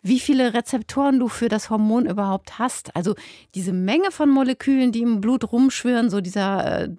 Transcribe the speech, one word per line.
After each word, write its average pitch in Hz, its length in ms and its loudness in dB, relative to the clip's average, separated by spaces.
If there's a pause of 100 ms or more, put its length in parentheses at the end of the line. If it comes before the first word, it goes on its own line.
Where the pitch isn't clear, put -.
wie 247 160 2
viele 254 340 2
Rezeptoren 269 640 0
du 247 100 2
für 233 220 -2
das 214 220 -2
Hormon 220 340 2
überhaupt 196 540 -4
hast. - 360 -6
Also 175 200 -2 (400)
diese 185 180 -4
Menge 226 380 0
von 302 180 2
Molekülen, 262 640 2
die 233 100 -2
im 233 180 0
Blut 226 320 0
rumschwirren, 240 600 2
so 202 100 0
dieser, 190 640 -2
äh, - 160 -6